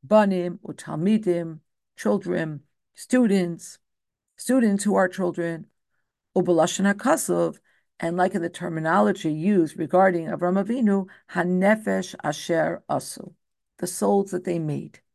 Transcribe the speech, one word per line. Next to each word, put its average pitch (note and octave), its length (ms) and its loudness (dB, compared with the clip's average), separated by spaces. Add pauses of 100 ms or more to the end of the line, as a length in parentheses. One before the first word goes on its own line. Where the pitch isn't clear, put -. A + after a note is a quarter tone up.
Banim, F#3 600 2
Utalmidim, E3+ 960 -2 (360)
children, F3 640 -2 (320)
students, F#3+ 840 0 (580)
students A3 480 2
who G#3 100 2
are F#3+ 140 4
children, E3+ 580 -4 (720)
Ubelashon F3+ 560 2
HaKasuv, F3+ 680 0 (420)
and E3+ 160 -4
like F#3 180 0
in F3+ 80 -2
the E3+ 60 -4
terminology E3+ 840 0
used E3 460 0
regarding F3+ 480 2
Avram F3+ 360 -2
Avinu, G3+ 440 0 (240)
Hanefesh F#3+ 840 0 (100)
Asher D#3+ 640 -2
Asu, - 440 -6 (460)
the - 80 -6
souls G3 440 0
that F3+ 140 -6
they F3 140 -2
made. D3+ 420 -6 (140)